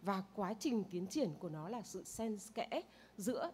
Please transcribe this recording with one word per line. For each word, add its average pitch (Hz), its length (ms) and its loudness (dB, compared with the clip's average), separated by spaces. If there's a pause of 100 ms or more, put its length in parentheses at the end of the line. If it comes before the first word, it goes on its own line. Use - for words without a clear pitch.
và 190 220 2 (120)
quá 202 240 2
trình 233 320 4
tiến 180 160 -2
triển 254 220 4 (100)
của 175 100 -4
nó 156 200 -4
là 233 120 -4
sự 190 220 -8
xen 220 340 -2 (160)
kẽ - 280 0 (360)
giữa 196 360 0